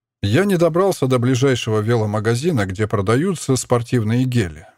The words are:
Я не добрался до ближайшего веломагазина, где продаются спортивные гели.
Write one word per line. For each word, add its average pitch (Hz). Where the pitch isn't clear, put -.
Я 123
не 196
добрался 170
до 127
ближайшего 120
веломагазина, 110
где 95
продаются 131
спортивные 120
гели. 101